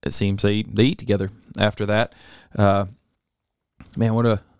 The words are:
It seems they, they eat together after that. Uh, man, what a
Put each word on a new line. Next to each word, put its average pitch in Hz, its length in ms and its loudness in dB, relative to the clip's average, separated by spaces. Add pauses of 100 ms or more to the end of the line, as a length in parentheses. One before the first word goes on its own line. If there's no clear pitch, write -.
It 73 100 -6
seems 98 300 -2
they, 104 200 0
they 104 220 2
eat - 140 0
together 98 300 -2 (280)
after 104 300 0
that. 107 260 0 (440)
Uh, 101 280 4 (1120)
man, 113 180 2
what 117 100 0
a 107 160 0 (180)